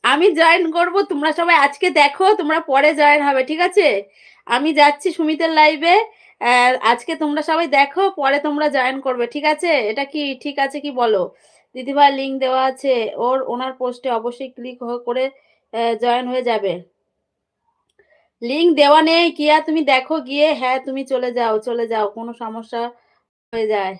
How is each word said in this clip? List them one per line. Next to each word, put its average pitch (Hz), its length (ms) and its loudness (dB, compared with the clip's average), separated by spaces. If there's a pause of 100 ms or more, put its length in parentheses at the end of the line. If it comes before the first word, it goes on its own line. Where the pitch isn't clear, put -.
আমি 302 320 4
জয়েন 330 360 4
করব, 349 320 0
তোমরা 302 300 -2
সবাই 339 220 0
আজকে 294 360 2
দেখো, 294 440 4
তোমরা 320 260 -2
পরে 294 340 2
জয়েন 294 280 4
হবে, 269 220 0
ঠিক 311 160 -6
আছে? 349 420 2 (440)
আমি 285 280 0
যাচ্ছি 294 380 4
সুমিতের 320 380 -2
লাইভে। 311 460 4 (440)
আহ, 247 400 4
আজকে 240 360 0
তোমরা 302 260 -2
সবাই 320 240 0
দেখো, 285 440 2
পরে 277 280 -2
তোমরা 294 300 -2
জয়েন 262 320 -2
করবে, 247 260 -4
ঠিক 285 180 -8
আছে? 311 280 0
এটা 247 320 -2
কি 277 380 -8
ঠিক 277 160 -8
আছে 277 220 -4
কি 294 100 -8
বলো? 220 440 -2 (400)
দিদি 254 180 -10
ভাই, 285 200 0
লিংক 269 280 -8
দেওয়া 262 240 -2
আছে 254 520 -4
ওর, 254 260 -4
ওনার 254 300 -8
পোস্টে 247 380 -8
অবশ্যই 240 380 -8
ক্লিক 247 340 -16
হ-, 240 160 -10
করে, 247 320 -6 (420)
আহ, 233 220 -2
জয়েন 240 340 -2
হয়ে 254 140 -4
যাবে। 196 400 -2 (1600)
লিংক 302 340 2
দেওয়া 294 260 6
নেই, 330 280 2
কিয়া, 294 300 2
তুমি 311 200 -2
দেখো 277 400 0
গিয়ে। 285 320 0
হ্যাঁ, 254 320 -2
তুমি 269 200 -6
চলে 254 280 -4
যাও, 226 260 0
চলে 233 300 -4
যাও, 214 220 -2
কোনো 226 220 -12
সমস্যা 226 580 -10 (640)
হয়ে 226 140 -2
যায়। 196 340 -2